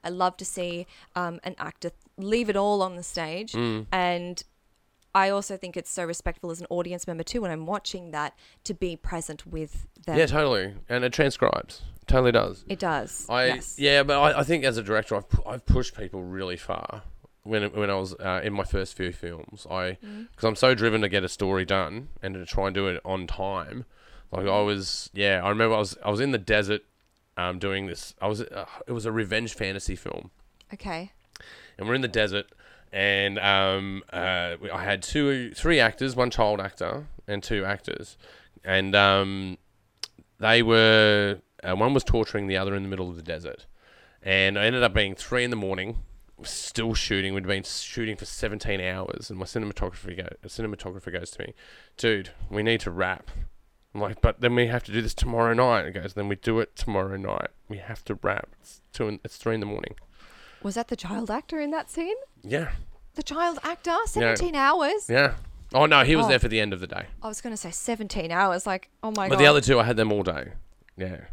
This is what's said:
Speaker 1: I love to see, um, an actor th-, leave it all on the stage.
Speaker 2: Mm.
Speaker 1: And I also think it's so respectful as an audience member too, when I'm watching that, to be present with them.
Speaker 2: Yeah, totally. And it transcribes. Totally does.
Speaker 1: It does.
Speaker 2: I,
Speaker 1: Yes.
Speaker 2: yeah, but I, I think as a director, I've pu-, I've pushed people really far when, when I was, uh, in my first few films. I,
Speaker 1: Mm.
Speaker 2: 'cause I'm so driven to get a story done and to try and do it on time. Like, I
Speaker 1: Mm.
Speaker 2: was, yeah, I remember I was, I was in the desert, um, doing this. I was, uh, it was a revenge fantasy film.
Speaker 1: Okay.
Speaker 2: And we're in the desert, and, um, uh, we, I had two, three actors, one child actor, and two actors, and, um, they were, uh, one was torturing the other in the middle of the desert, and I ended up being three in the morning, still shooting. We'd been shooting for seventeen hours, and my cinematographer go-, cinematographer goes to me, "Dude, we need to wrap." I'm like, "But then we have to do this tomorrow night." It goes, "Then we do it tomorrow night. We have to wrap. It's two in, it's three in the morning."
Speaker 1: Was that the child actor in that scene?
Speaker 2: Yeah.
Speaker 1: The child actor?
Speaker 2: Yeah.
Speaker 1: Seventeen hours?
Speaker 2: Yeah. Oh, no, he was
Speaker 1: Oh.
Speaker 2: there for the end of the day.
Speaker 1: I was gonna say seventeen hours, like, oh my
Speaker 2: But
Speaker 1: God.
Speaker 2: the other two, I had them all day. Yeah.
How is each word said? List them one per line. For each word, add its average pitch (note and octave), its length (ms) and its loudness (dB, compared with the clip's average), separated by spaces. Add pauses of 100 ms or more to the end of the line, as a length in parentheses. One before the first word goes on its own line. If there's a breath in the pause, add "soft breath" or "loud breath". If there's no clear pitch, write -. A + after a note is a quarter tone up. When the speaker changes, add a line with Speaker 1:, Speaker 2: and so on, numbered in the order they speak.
Speaker 1:
I E3+ 60 -6
love F3+ 280 0
to F#3 60 -10
see, F3 420 -6 (280 loud breath)
um, F3 300 -4
an F#3 140 -8
actor - 320 -8
th-, - 100 -20 (180)
leave G#3+ 320 0
it G3 60 2
all G3+ 260 4
on F#3 140 -2
the F3 60 -10
stage. F3 500 -6
Speaker 2:
Mm. A2 400 -2
Speaker 1:
And F3+ 500 -2 (720)
I F#3+ 160 6
also G3 260 -2
think F#3 200 -12
it's E3+ 140 -8
so F3+ 140 -4
respectful E3+ 460 -6
as E3 100 -8
an F3+ 100 -14
audience F3 360 -4
member E3 160 -8
too, A#3+ 200 -4
when F3+ 80 -4
I'm D#3+ 160 -6
watching F3+ 440 -8
that, D3+ 240 -6 (300 soft breath)
to G3+ 100 -6
be F3 220 -4
present E3 500 -8
with D#3+ 400 -8 (200)
them. D#3 120 2
Speaker 2:
Yeah, D#3+ 80 8
totally. A#2+ 480 2 (140)
And B2 160 0
it B2 80 0
transcribes. - 720 2 (240)
Totally B2+ 260 6
does. F#2+ 360 2
Speaker 1:
It F#3+ 100 -4
does. D#3 520 -4
Speaker 2:
I, B2+ 160 4
Speaker 1:
Yes. - 320 -2
Speaker 2:
yeah, C#3+ 240 6
but C#3 160 4
I, D3 220 6
I - 20 2
think D3 220 2
as B2 140 2
a A2 40 -4
director, G#2+ 340 0
I've G2 120 -6
pu-, - 180 4
I've A#2+ 200 -10
pushed - 300 2
people F#2+ 260 -8
really F2+ 340 -6
far - 460 -8 (420)
when, G#2+ 280 0
when G#2 180 0
I G2 40 2
was, F#2+ 200 -4
uh, F#2 280 -2
in G#2 120 -2
my G2 100 -2
first F#2+ 320 -2
few F2 160 -4
films. E2+ 580 -12
I, F#2 340 -4
Speaker 1:
Mm. G#3 320 -14
Speaker 2:
'cause - 80 -6
I'm A2 120 2
so C3 180 6
driven A2 280 2
to G2+ 60 0
get G2 140 0
a F2+ 60 -4
story F#2+ 380 0
done G2 420 -2 (140)
and F#2+ 120 -6
to F#2 120 -10
try G2 200 -2
and F#2+ 80 -2
do G2 140 0
it F2+ 160 -4
on F#2+ 220 -4
time. G2 580 -6 (500 soft breath)
Like, F#2+ 120 -2
I G2 160 4
Speaker 1:
Mm. - 20 4
Speaker 2:
was, G2 480 -4
yeah, G2 320 2
I G2 60 2
remember A2 240 4
I G#2+ 40 2
was, G2+ 240 -2
I G#2 80 -2
was G2+ 80 0
in C#3 120 0
the B2 80 0
desert, G#2 420 2 (560)
um, F2+ 220 -4
doing G2 280 -4
this. - 320 -10
I G2 100 -2
was, G#2+ 120 -2
uh, F#2+ 240 -10 (220)
it B2+ 60 -8
was A2+ 120 -6
a A2+ 80 -2
revenge A2 400 -2
fantasy G2 420 -6
film. - 360 -10 (420)
Speaker 1:
Okay. F#3+ 400 -10 (640 loud breath)
Speaker 2:
And G2 100 -6
we're A#2+ 100 2
in C3+ 40 0
the B2+ 80 -2
desert, G2+ 380 0 (440 soft breath)
and, G2 480 2
um, G2 720 2
uh, F2 480 -2
we, F#2+ 120 -10
I F2+ 140 -6
had F#2+ 180 -2
two, C#3 500 0
three D#3+ 280 4
actors, A#2+ 360 2
one B2 140 2
child G#2+ 320 2
actor, G2 460 -6 (200)
and G2+ 140 -4
two G2+ 240 -2
actors, - 500 -6 (480 loud breath)
and, F#2+ 320 2
um, G2 600 4 (800)
they A2+ 240 6
were, A2 800 6 (220)
uh, F#2 140 -2
one A#2+ 180 2
was C3 100 4
torturing G#2+ 420 0
the F#2+ 100 0
other G2 180 -2
in G2 80 -4
the G2 60 -6
middle F#2 200 -6
of F2 80 -10
the E2 60 -14
desert, D#2+ 440 -10 (560 soft breath)
and F#2+ 360 4
I G#2 60 2
ended B2 180 4
up G#2 120 4
being G2 200 2
three B2 300 -2
in B2 60 -2
the A#2 60 -2
morning, G2 420 -4 (440)
still - 520 -4
shooting. G2 400 0
We'd F#2+ 120 -2
been G2 160 0
shooting - 540 -6
for - 80 -12
seventeen G#2 560 -4
hours, F#2 500 -6
and F#2 80 -10
my F#2+ 80 -6
cinematographer F#2+ 680 -6
go-, F2+ 320 -12
cinematographer G2 640 -8
goes F2+ 200 -8
to - 100 -12
me, - 120 -12 (420 loud breath)
"Dude, G#2 340 0 (200)
we G#2 120 -2
need A2+ 180 2
to F#2+ 100 -6
wrap." F#2 400 -2 (640)
I'm G#2 60 -6
like, G#2 200 -4
"But A2+ 200 4
then A#2+ 140 4
we B2 120 4
have A#2+ 180 -2
to G2+ 80 -10
do A2+ 100 2
this A2 120 -2
tomorrow A#2 400 2
night." A#2 320 4
It F2+ 60 -8
goes, F#2 220 -8
"Then G2+ 140 -4
we G2+ 80 -2
do A2+ 240 0
it - 140 -4
tomorrow G2 420 -2
night. G1+ 340 -4 (180)
We G#2 100 -8
have G2+ 280 -12
to G#2 140 -2
wrap. - 280 0 (120)
It's - 200 -20 (120)
two A#2 160 -2
in, G#2+ 160 -6
it's - 120 -12
three A2+ 180 0
in A2 60 -2
the G2+ 60 -4
morning." G#2 280 -6 (680 loud breath)
Speaker 1:
Was G3+ 140 -6
that A#3 120 -4
the A#3+ 80 -4
child G#3 340 -6
actor D4+ 300 -6
in D4 120 -4
that - 180 -6
scene? E4+ 240 -4 (280)
Speaker 2:
Yeah. C#3+ 280 -4 (440)
Speaker 1:
The - 80 -6
child E4 400 -2
actor? E4+ 280 -4
Speaker 2:
Yeah. G4 160 2
Speaker 1:
Seventeen - 500 2
hours? D4+ 520 2
Speaker 2:
Yeah. C3 260 4 (400)
Oh, C#3+ 120 8
no, C#3+ 180 8
he D3+ 120 6
was D3 100 4
Speaker 1:
Oh. - 20 2
Speaker 2:
there C3 100 6
for A#2+ 100 2
the A2 120 2
end G#2 140 0
of F2+ 60 -8
the F#2 60 -6
day. - 200 -8 (160)
Speaker 1:
I A3 60 -8
was G#3+ 120 -10
gonna A3+ 160 -10
say F3 140 -10
seventeen G#3 600 -4
hours, F#3 360 2
like, F#3 240 -4 (120)
oh A3 140 -4
my G3 120 0
Speaker 2:
But - 80 4
Speaker 1:
God. - 40 4
Speaker 2:
the D3 60 12
other D3 140 10
two, B2 200 6
I A2 40 6
had A#2 120 2
them A2 160 4
all G2+ 100 2
day. E2+ 300 -4 (440)
Yeah. F#2 260 -8 (100)